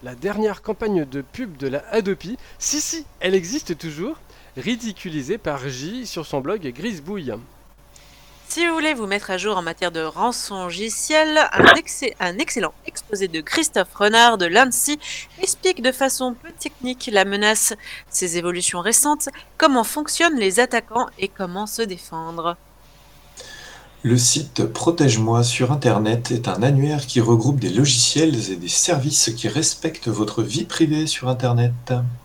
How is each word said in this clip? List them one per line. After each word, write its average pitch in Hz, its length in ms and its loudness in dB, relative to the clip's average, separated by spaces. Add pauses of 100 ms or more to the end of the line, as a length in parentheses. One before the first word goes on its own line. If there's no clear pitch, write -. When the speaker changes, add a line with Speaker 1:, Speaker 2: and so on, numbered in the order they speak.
Speaker 1:
La 123 120 -12
dernière 202 460 -2
campagne 185 440 -2
de 139 160 -8
pub 185 340 -12
de 135 120 -6
la 135 240 -4
Hadopi, 196 460 -2 (220)
si, - 220 -2
si, 320 240 -6 (160)
elle 185 140 0
existe 180 420 -4
toujours, 165 400 -8 (400)
ridiculisée 180 800 -6
par 143 300 -6
J 160 380 -8
sur 165 200 -8
son 143 160 -4
blog 185 200 -4
Grisbouille. 156 720 -8 (1160)
Speaker 2:
Si 339 180 0
vous 330 60 0
voulez 311 200 0
vous 226 140 -4
mettre 202 240 -4
à 185 60 -2
jour 196 200 -2
en 175 60 -2
matière 170 280 -4
de 165 100 -4
rançongiciel, 208 1400 0 (140)
un - 200 8
excé-, - 460 -2
un 180 180 -4
excellent 214 360 -4 (120)
exposé - 420 -6
de 160 140 -6
Christophe - 540 -2
Renard 226 420 6
de 185 80 2
l'ansi 254 540 4 (420)
explique 370 400 -2
de 254 100 2
façon 254 440 -2
peu - 160 -20
technique 254 600 -10
la 196 140 4
menace, 208 480 0 (380)
ses 175 260 -4
évolutions 175 440 -2
récentes, 285 480 0 (280)
comment 262 280 4
fonctionnent 302 520 0
les 196 220 2
attaquants 240 480 0 (100)
et 196 120 -4
comment 190 360 -6
se 214 160 -6
défendre. 170 720 -6 (1500)
Speaker 3:
Le 120 160 4
site 120 460 0
Protège-moi 117 800 4
sur 123 280 2
Internet 117 580 2
est 117 180 -2
un 92 140 -2
annuaire 143 460 2
qui 123 140 2
regroupe 113 380 4
des 98 100 -2
logiciels 127 840 2
et 95 60 -4
des 87 100 -10
services 143 680 2
qui - 120 -4
respectent 156 640 -2
votre 107 340 0
vie 107 220 -4
privée 156 420 0
sur 131 200 -4
Internet. 120 680 0 (320)